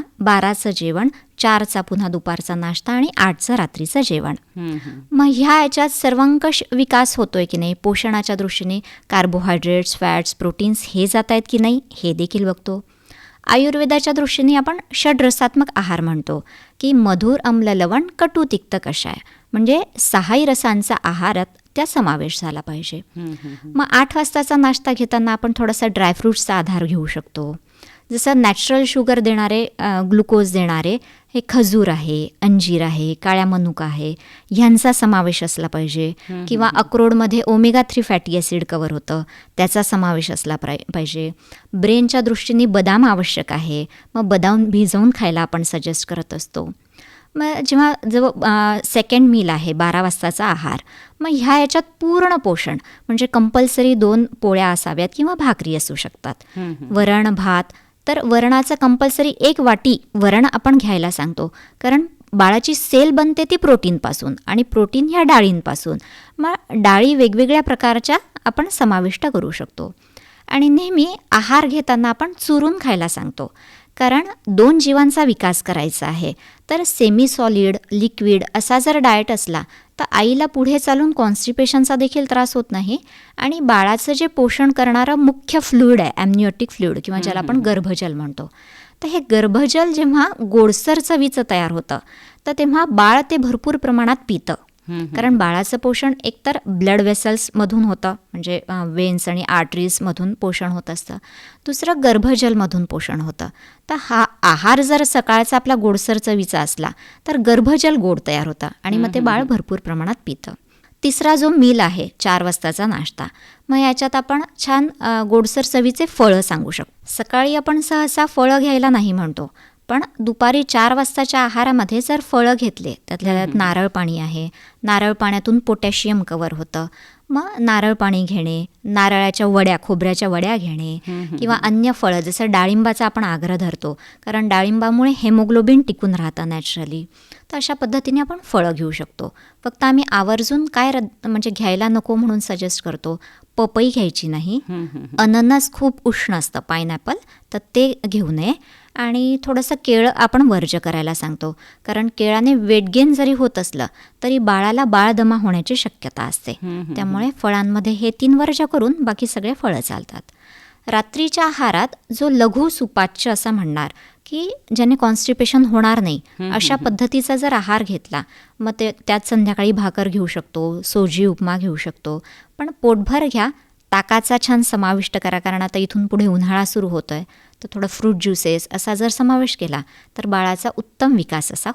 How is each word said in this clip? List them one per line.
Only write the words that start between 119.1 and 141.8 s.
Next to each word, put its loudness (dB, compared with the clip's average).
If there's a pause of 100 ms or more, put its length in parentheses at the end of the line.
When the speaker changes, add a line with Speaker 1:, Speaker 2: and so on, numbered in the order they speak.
Speaker 1:
म्हणतो, -4 (380)
पण -2 (160)
दुपारी 0
चार 2
वाजताच्या -2
आहारामध्ये 0
जर -2
फळं 2
घेतले, -6 (140)
त्यातल्या -2
त्यात -2
Speaker 2:
हम्म, 0
हम्म. 0
Speaker 1:
नारळ 0
पाणी -4
आहे, -6 (340)
नारळ 0
पाण्यातून 0
पोटॅशियम -2
कव्हर -6
होतं, -8 (440)
मग -2 (100)
नारळ 2
पाणी 0
घेणे, -4 (200)
नारळाच्या 2
वड्या, 4
खोबऱ्याच्या -2
वड्या 0
घेणे -6
Speaker 2:
हम्म, -10
हम्म, -8
Speaker 1:
किंवा -2
Speaker 2:
हम्म. -2
Speaker 1:
अन्य 2
फळं, 0
जसं -4
डाळिंबाचा 2
आपण -4
आग्रह -4
धरतो, -6 (260)
कारण -4
डाळिंबामुळे 2 (120)
hemoglobin 6
टिकून -2
राहतं -4
नॅचरली. -8 (460)
तर -6
अशा -4
पद्धतीने -2
आपण -6
फळं 0
घेऊ -6
शकतो. -12 (320)
फक्त -6
आम्ही 4
आवर्जून 0
काय -2
रद-, -6
म्हणजे -2
घ्यायला -2